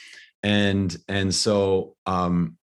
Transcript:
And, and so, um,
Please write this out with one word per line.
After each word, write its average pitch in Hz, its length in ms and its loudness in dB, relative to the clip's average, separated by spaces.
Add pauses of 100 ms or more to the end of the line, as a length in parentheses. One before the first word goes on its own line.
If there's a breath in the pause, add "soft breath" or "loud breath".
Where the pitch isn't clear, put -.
(440 loud breath)
And, 101 520 0 (120)
and 95 260 -2
so, 98 640 0 (100)
um, 87 580 -2